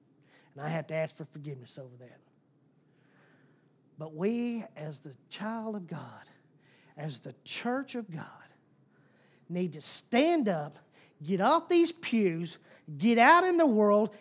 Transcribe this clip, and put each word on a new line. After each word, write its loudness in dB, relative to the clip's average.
And -14
I -6
have -6
to -10
ask -6
for -12
forgiveness -14
over -18
that. -20
But -12
we, -2
as -12
the -18
child -8
of -10
God, -10
as -10
the -16
church -6
of -10
God, -12
need -4
to -14
stand 0
up, -6
get -2
off 2
these 4
pews, -2
get 4
out 8
in 2
the 6
world, 4